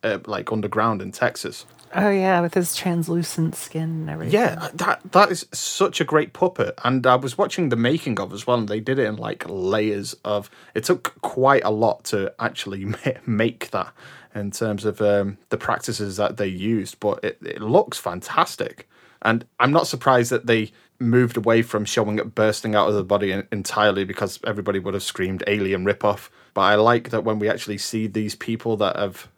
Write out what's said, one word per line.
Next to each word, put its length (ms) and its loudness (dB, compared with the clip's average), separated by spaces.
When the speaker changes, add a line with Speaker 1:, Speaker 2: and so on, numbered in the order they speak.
Speaker 1:
uh, 220 -2
like, 280 -4
underground 480 0
in 100 -8
Texas. 540 -4
Speaker 2:
Oh, 180 2
yeah, 300 4
with 120 -2
his 220 0
translucent 800 -2
skin 260 -8
and 300 -4
everything. 280 0
Speaker 1:
Yeah, 360 -2
that, 260 0
that 200 6
is 200 -6
such 480 -2
a 60 2
great 280 2
puppet. 500 0
And 240 2
I 80 8
was 200 -2
watching 340 0
the 60 2
making 440 0
of 120 -6
as 140 -10
well, 140 2
and 100 -4
they 100 -2
did 200 -2
it 80 2
in, 80 -4
like, 320 -8
layers 760 -2
of, 280 -2
it 80 -2
took 380 -2
quite 440 4
a 60 2
lot 340 2
to 340 -2
actually 460 -6
<laughs> 0 -
ma-, 100 -4
make 460 0
that 200 -4
in 160 -6
terms 340 -2
of, 160 -2
um, 380 2
the 80 -2
practices 600 -4
that 200 0
they 100 -2
used, 520 -2
but 240 -2
it, 200 -4
it 180 -8
looks 360 2
fantastic. 880 -4
And 220 2
I'm 120 4
not 160 4
surprised 440 2
that 140 -2
they 260 2
moved 380 4
away 240 4
from 240 -2
showing 340 0
it 160 -6
bursting 400 2
out 120 6
of 60 2
the 100 0
body 300 2
en-, 180 -4
entirely, 540 2
because 400 -6
everybody 340 -2
would 140 -6
have 100 -4
screamed 440 -4
"Alien 360 0
ripoff." 460 0
But 80 0
I 140 6
like 340 4
that 160 -2
when 140 0
we 100 0
actually 300 -4
see 280 -4
these 280 -4
people 420 -4
that 180 0
have 320 -6